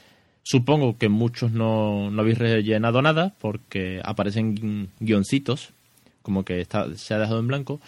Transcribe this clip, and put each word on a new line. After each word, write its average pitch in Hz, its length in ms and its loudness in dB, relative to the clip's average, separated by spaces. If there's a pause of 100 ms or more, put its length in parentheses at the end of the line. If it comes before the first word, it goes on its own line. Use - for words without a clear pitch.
(460)
Supongo 131 520 2
que 113 100 2
muchos 113 460 2
no, 107 580 0
no 107 100 0
habéis 113 160 4
rellenado 113 640 2
nada 160 380 2
porque 95 640 -6
aparecen 107 540 -2
gui-, 104 320 -6 (100)
guioncitos, 113 720 0 (520)
como 95 220 -2
que 90 160 -4
está, 87 380 -4
se - 160 -8
ha 107 40 0
dejado 110 220 0
en 117 80 -2
blanco, 139 400 -6